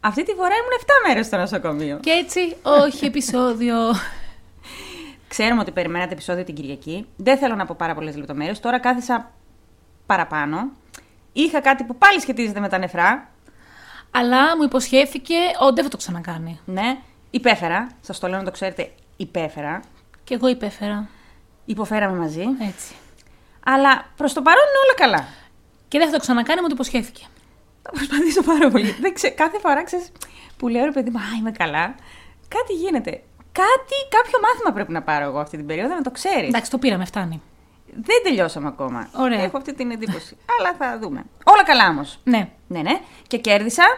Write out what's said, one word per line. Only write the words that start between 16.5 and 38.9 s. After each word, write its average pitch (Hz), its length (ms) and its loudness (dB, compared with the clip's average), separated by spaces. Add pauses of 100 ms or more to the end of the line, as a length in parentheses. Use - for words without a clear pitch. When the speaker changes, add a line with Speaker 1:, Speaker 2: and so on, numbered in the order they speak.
Speaker 1:
Ναι. 220 340 -4 (320)
Υπέφερα. 214 580 0 (120)
Σας - 180 -14
το 180 100 -6
λέω 185 100 -4
να 190 60 -8
το 185 60 -6
ξέρετε. 185 400 -8 (260)
Υπέφερα. 156 640 -8 (440)
Speaker 2:
Κι - 100 -8
εγώ 247 140 0
υπέφερα. 208 600 -4 (560)
Speaker 1:
Υποφέραμε 202 540 -2
μαζί. 160 240 -6
Speaker 2:
Έτσι. 220 520 -6 (680)
Speaker 1:
Αλλά 269 400 4 (120)
προς 294 160 -2
το 302 100 -4
παρόν 339 200 8
είναι 571 220 4
όλα 523 100 6
καλά. 190 340 2 (600)
Speaker 2:
Και 294 100 -2
δεν 320 80 4
θα 294 60 -2
το 302 80 0
ξανακάνει, 254 400 0
μου 349 60 0
το 285 80 0
υποσχέθηκε. 247 500 -6 (580)
Speaker 1:
Θα - 80 -16
προσπαθήσω 294 520 0
πάρα 302 280 4
πολύ. 208 200 2 (100)
Δεν 370 140 0
ξε-, - 160 -2
κάθε 330 280 -2
φορά, 320 260 0
ξέρεις, 349 280 -6 (440)
που 247 120 -4
λέω, 240 160 0
«Ρε 302 60 0
παιδί 262 200 -2
μου, 233 80 -6
α, 202 40 -6 (160)
είμαι 220 120 -4
καλά», 170 440 -2 (540)
κάτι 440 240 -4
γίνεται. 330 380 -2 (420)
Κάτι, 523 440 2 (120)
κάποιο 480 340 2
μάθημα 440 300 0
πρέπει 202 200 -6
να 160 100 -6
πάρω 147 220 -2
εγώ 143 140 -4
αυτή 147 180 -8
την 147 100 -10
περίοδο, 185 280 -4
να 330 80 -4
το 254 80 -4
ξέρεις. 277 380 -2
Speaker 2:
Εντάξει, 240 220 -2
το 262 80 -4
πήραμε, 208 260 0
φτάνει. 170 380 -6 (520)
Speaker 1:
Δεν 453 280 2
τελειώσαμε 175 460 0
ακόμα. 127 480 -8